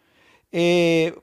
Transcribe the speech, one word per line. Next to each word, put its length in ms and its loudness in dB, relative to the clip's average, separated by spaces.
eh, 720 0